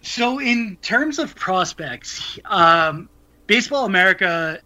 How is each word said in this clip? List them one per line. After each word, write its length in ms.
So 380
in 420
terms 380
of 160
prospects, 1080
um, 640
Baseball 360
America 840